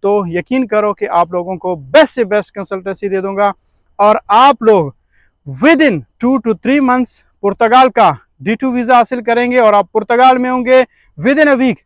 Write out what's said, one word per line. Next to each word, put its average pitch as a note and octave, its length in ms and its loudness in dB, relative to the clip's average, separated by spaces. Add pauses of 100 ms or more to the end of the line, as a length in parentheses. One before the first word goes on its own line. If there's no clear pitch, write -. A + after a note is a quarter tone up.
तो G3+ 260 0
यकीन G#3 380 -4
करो G#3 260 -2
कि G#3 140 -8
आप E3+ 260 0
लोगों F3+ 240 -6
को F3+ 180 -6
बेस्ट C#3+ 400 0
से A#3+ 100 -2
बेस्ट G3+ 300 -4
कंसल्टेंसी G3 540 -8
दे F#3+ 120 -4
दूंगा G3 300 -2 (480)
और G#3 200 2 (120)
आप B3 320 4
लोग F#3+ 300 2 (540)
within A3 520 0 (220)
two B3 180 0
to A3 180 -2
three C#4 240 -2
months B3+ 320 -2 (300)
पुर्तगाल A3+ 460 2
का G#3 200 2 (320)
डी G3+ 140 -4
टू C4 160 -4
वीज़ा B3 240 0
हासिल A#3+ 260 0
करेंगे A#3+ 380 -2
और G#3+ 160 2
आप G3+ 180 -2
पुर्तगाल B3 440 2
में B3+ 120 -4
होंगे B3+ 320 0 (360)
within C4+ 300 0
a C#4+ 100 2
week। B3+ 180 0 (100)